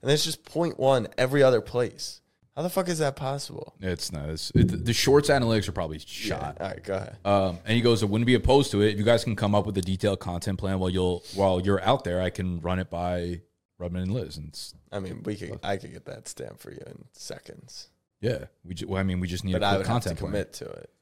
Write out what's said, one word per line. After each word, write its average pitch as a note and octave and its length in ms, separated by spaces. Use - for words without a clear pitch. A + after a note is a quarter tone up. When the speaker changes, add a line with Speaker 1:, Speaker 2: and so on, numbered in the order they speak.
Speaker 1:
and C3+ 100
it's D3 140
just D#3+ 180
point E3 340
one C3 300
every C3+ 260
other B2+ 180
place. - 580
How D3 80
the F3 80
fuck F3+ 180
is E3+ 80
that C#3+ 180
possible? - 640
Speaker 2:
It's F#2 320
not. D2+ 180
It's, D#2+ 260
it, F2 280
the A#2 80
shorts D3 380
analytics A2+ 380
are E2 60
probably D#2+ 240
Speaker 1:
Yeah. D2+ 100
Speaker 2:
shot. D2 520
Speaker 1:
All G2 80
right, - 160
go G2 120
ahead. - 280
Speaker 2:
Um, F#2+ 440
and A2 80
he A#2+ 60
goes, A#2 200
"I G#2 60
wouldn't A2 180
be B2 80
opposed C3+ 380
to G2+ 100
it. G#2 120
If G2+ 40
you G#2+ 60
guys A#2 200
can A2+ 120
come G2+ 180
up G#2 140
with G2 100
a F#2+ 60
detailed F#2+ 360
content F#2 380
plan F#2+ 220
while F#2 100
you'll, F2+ 340
while F#2+ 260
you're G2 220
out A#2 200
there, F2+ 160
I F#2 120
can F2+ 300
run F2+ 180
it F2+ 100
by F2 520
Rubman F2 220
and F#2 100
Liz." E2 260
And D#2 100
it's - 260
Speaker 1:
I G#2 60
mean, F#2 260
we G#2+ 120
could, G2+ 160
Speaker 2:
Look. - 120
Speaker 1:
I G2+ 140
could - 160
get - 120
that - 220
stamp - 320
for - 120
you - 160
in - 240
seconds. - 800
Speaker 2:
Yeah, A#2 240
we F2 80
ju-, - 140
well, F#2+ 120
I G2 40
mean, F#2 160
we F2+ 80
just F2+ 180
need F#2+ 80
Speaker 1:
But F2+ 80
Speaker 2:
a G2+ 60
Speaker 1:
I - 80
Speaker 2:
quick - 20
Speaker 1:
would F#2+ 120
have A#2+ 120
to G2 80
Speaker 2:
content E2+ 100
plan. F#2 120
Speaker 1:
commit G2+ 220
to - 120
it. G1+ 240